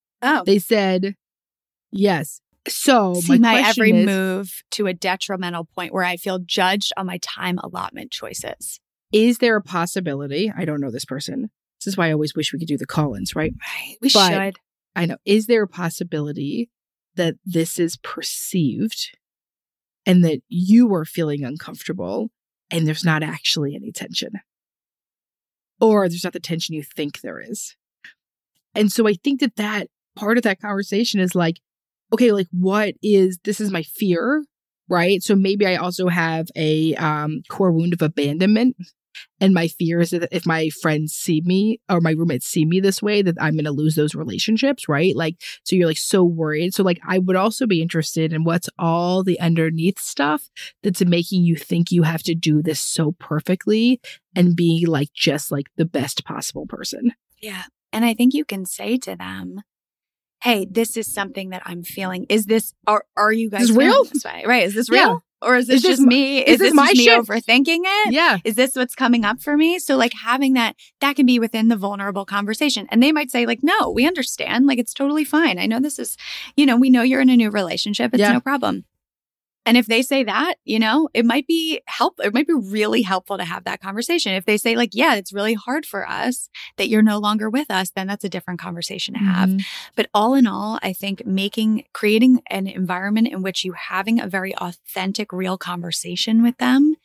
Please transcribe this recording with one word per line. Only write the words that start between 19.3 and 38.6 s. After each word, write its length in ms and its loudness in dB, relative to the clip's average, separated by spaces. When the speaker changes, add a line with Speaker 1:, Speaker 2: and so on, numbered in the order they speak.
Speaker 2:
and 200 6
that 220 0
you 480 4
are 100 -2
feeling 380 -4
uncomfortable 880 -8
and 160 0
there's 180 -4
not 180 0
actually 520 -4
any 160 -14
tension? 400 -10
Or 280 4
there's 160 -6
not 100 -8
the 60 -8
tension 360 -6
you 80 -8
think 380 -10
there 180 -12
is. 360 -14
And 180 4
so 160 2
I 60 4
think 280 -2
that 160 0
that 300 -6
part 220 0
of 60 2
that 180 -2
conversation 580 -2
is 160 0
like, 240 0
okay, 180 6
like, 200 0
what 500 0
is, 420 4
this 160 -4
is 120 -4
my 120 -4
fear, 640 0
right? 320 2
So 140 2
maybe 300 2
I 100 2
also 320 -2
have 480 0
a, 400 0
um, 540 -4
core 220 0
wound 220 2
of 80 -2
abandonment. 760 2